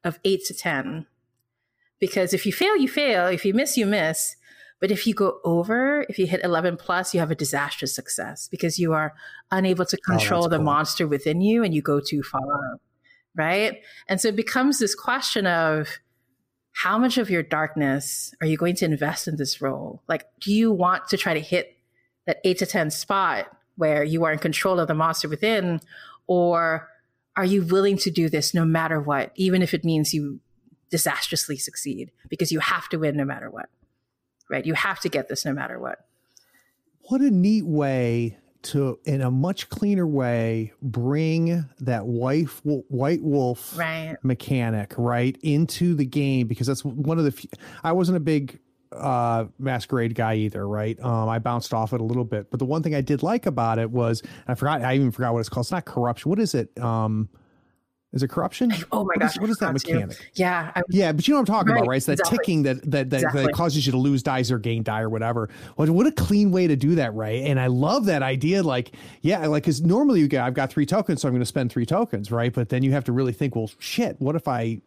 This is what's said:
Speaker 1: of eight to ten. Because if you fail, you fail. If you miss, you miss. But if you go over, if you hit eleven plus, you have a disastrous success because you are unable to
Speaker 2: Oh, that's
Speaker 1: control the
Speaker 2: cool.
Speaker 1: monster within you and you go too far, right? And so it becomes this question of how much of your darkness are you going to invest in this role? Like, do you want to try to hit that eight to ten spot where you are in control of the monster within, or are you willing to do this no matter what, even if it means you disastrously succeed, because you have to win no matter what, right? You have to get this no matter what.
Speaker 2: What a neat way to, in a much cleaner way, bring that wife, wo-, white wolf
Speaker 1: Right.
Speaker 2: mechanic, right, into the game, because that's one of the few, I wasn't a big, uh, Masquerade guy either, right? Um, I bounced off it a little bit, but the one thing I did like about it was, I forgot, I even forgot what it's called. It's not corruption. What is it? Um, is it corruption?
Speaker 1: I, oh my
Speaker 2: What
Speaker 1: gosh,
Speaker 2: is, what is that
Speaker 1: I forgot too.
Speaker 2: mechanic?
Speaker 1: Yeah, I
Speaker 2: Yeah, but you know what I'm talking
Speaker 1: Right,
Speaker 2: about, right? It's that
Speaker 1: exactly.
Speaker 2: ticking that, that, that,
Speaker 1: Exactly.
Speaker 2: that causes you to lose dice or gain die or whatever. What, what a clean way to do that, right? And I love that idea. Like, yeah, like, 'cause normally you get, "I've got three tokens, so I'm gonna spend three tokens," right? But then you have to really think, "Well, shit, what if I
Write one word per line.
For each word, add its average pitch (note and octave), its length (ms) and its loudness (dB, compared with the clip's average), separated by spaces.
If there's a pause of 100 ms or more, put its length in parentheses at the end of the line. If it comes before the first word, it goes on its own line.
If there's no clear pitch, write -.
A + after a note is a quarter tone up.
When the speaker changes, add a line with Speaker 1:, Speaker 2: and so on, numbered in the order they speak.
Speaker 1:
of E3+ 200 -4
eight F#3+ 220 2
to - 80 -8
ten. D#3 520 -4 (920)
Because F#3 340 0
if F#3 140 -2
you G3 60 0
fail, G4+ 240 2
you C4+ 120 4
fail. A3+ 380 2
If F3+ 180 -2
you G3 80 2
miss, C4+ 240 0
you A3+ 80 2
miss. F3 520 0 (440)
But F#3+ 120 2
if G3+ 140 0
you A3+ 60 2
go G3 320 0
over, A#3 640 2
if G3 100 -6
you F#3+ 80 2
hit F3+ 180 -2
eleven F3 320 2
plus, F3+ 360 -2
you F3+ 80 2
have D#3 120 0
a - 20 0
disastrous C#3+ 600 -4
success - 540 -8
because E3+ 300 -4
you E3 140 2
are D#3 200 0 (380)
unable F#3+ 340 2
to - 120 -2
Speaker 2:
Oh, - 160 -2
that's E3+ 80 4
Speaker 1:
control E3+ 280 2
the E3 80 2
Speaker 2:
cool. D#3 80 2
Speaker 1:
monster D3+ 440 0
within D3+ 320 0
you A3 240 4
and E3+ 100 0
you D3 80 2
go C#3+ 160 2
too C#3+ 240 -2
far, C3+ 560 -4 (560)
right? F#3 480 -2 (260)
And F#3+ 120 0
so A#3 80 2
it G3+ 80 0
becomes B3+ 420 2
this G#3 160 0
question B3 520 -2
of D#3+ 420 2 (840)
how G3 240 0
much B3 220 2
of G#3 100 0
your F3 140 0
darkness D3+ 1000 -2
are D#3+ 60 -2
you D#3 100 2
going F3 200 0
to - 80 0
invest D3+ 420 -2
in D#3 100 -4
this C#3 240 -4
role? - 480 -6
Like, - 160 -4 (160)
do G3+ 140 0
you A3+ 180 4
want F3+ 360 0
to G3 80 0
try F3+ 180 0
to D3+ 60 0
hit - 360 -4 (500)
that E3 180 -2
eight F3+ 140 2
to F#3 80 -2
ten D#3+ 240 -2
spot F3 560 -2 (300)
where D3+ 280 2
you E3 200 0
are D#3 80 2
in D3+ 60 -2
control F3 400 0
of E3 80 2
the E3 80 -2
monster D#3+ 340 0
within, F3+ 520 0 (480)
or E3+ 600 2 (460)
are C#3 100 0
you F#3+ 200 4
willing F#3+ 340 4
to - 140 0
do E3 160 2
this D3+ 260 -2
no E3+ 100 4
matter D#3+ 360 2
what, C#3+ 340 -2
even F#3 280 2
if F3+ 120 0
it - 100 -4
means D#3 300 2
you D3 240 -4 (520)
disastrously D3+ 680 -2
succeed, - 540 -8 (180)
because D#3 240 -2
you D#3 80 0
have - 300 -2
to E3+ 80 -2
win D3 180 0
no C#3+ 80 0
matter A#2 260 -8
what, - 180 -14 (840)
right? C3+ 160 -4
You D#3 80 0
have - 260 -2
to - 80 -4
get C#3 200 -2
this - 160 -6
no C#3 80 -2
matter B2 260 -8
what. B2+ 200 -10 (1040)
Speaker 2:
What C4 180 -2
a C#4+ 100 6
neat G3 360 4
way B2+ 720 0 (260)
to, C#3 400 0
in C#3 180 0
a B2+ 80 0
much C#3+ 380 0
cleaner G3 380 0
way, A#2 680 0 (100)
bring D#3+ 840 0 (160)
that A#2+ 260 -2
wife, B2+ 580 0
wo-, D3 240 -2
white C#3 340 0
wolf C#3+ 560 0
Speaker 1:
Right. D#3+ 440 -6
Speaker 2:
mechanic, A#2+ 760 0
right, A#2+ 440 0
into D#3+ 520 2
the C#3+ 120 2
game, C3+ 400 0
because A#2 200 -2
that's C3+ 180 -2
one D3 340 -2
of D#3+ 60 2
the C#3 80 2
few, - 160 -14 (360)
I E3 80 2
wasn't F3+ 240 2
a E3+ 40 0
big, C#3+ 380 -2 (320)
uh, A#2+ 540 0 (140)
Masquerade B2 560 -2
guy A2 220 0
either, G2+ 300 -2
right? G#2+ 340 -4
Um, A2+ 280 0
I A2+ 100 0
bounced A#2+ 360 -2
off A2 180 0
it A#2+ 80 -2
a A2+ 40 -2
little A#2+ 200 -2
bit, G#2+ 260 -6
but B2 80 -6
the C3 60 0
one D#3 180 -2
thing D3+ 120 -2
I C#3 80 0
did C#3 200 0
like A3 220 0
about A#2 340 0
it A2+ 120 0
was, A#2 320 0 (240)
I B2+ 80 -2
forgot, C#3+ 260 0
I B2+ 140 0
even C3+ 160 4
forgot A#2 240 -2
what A#2 60 0
it's G#2+ 100 -6
called. B2 140 -4
It's - 60 -8
not F3+ 140 -2
corruption. A#2+ 460 -2
What G3 80 0
is G#3 160 0
it? A#2+ 260 -2
Um, A2 480 0 (880)
is C3 80 0
it C3+ 60 0
corruption? F#3 440 0
Speaker 1:
I, E3 180 -2
oh G#3 140 0
my F#3 80 -2
Speaker 2:
What - 80 0
Speaker 1:
gosh, - 120 2
Speaker 2:
is, - 60 -8
what G#3+ 120 0
is A3 80 0
that G#3 80 0
Speaker 1:
I - 20 0
forgot C3+ 160 -2
too. E3 80 -2
Speaker 2:
mechanic? - 440 -4
Speaker 1:
Yeah, F3+ 380 0
I F3+ 140 0
Speaker 2:
Yeah, F3+ 240 4
but D3+ 160 2
you D4 40 6
know D4 40 6
what A3+ 140 2
I'm G#3+ 40 2
talking G#3+ 180 4
Speaker 1:
Right, A#3 80 4
Speaker 2:
about, A#2+ 80 2
right? C3 100 0
It's - 80 -2
that D3+ 60 2
Speaker 1:
exactly. F#3+ 260 0
Speaker 2:
ticking E3 240 2
that, C#3+ 280 0
that, C3 200 0
that, C#3 60 0
Speaker 1:
Exactly. C#3+ 260 2
Speaker 2:
that C3 100 2
causes D3+ 320 0
you B2+ 80 2
to B2+ 60 2
lose C3+ 240 2
dice C3 280 0
or B2 80 0
gain A2+ 240 -2
die A2 200 -2
or A2 80 -2
whatever. A2+ 400 -2 (260)
What, D#3 140 2
what G3 160 4
a D#4 60 2
clean G#3 380 4
way F3+ 160 2
to D3 100 4
do C#3+ 180 2
that, B2 180 2
right? A2 300 -4
And C3+ 180 2
I B2+ 60 2
love E3+ 400 2
that D3+ 160 2
idea. C#3 400 0
Like, B2+ 300 -2 (280)
yeah, E3 260 2
like, D3+ 180 2
'cause D3 180 2
normally G#3+ 380 4
you D3 80 6
get, C3+ 140 2
"I've B2+ 120 0
got C3+ 160 0
three D3 160 2
tokens, F#3+ 340 0
so D3 80 0
I'm B2 60 2
gonna B2 100 2
spend B2+ 260 -2
three A#2+ 140 -2
tokens," A#2 480 -2
right? A#2 180 0
But A#2+ 200 -2
then B2+ 120 0
you C3 100 2
have C#3 120 0
to B2 80 -2
really B2+ 220 0
think, C3+ 200 -2
"Well, A2 240 -4
shit, - 440 -4
what C#3+ 140 0
if D#3 120 -2
I A#2 380 -2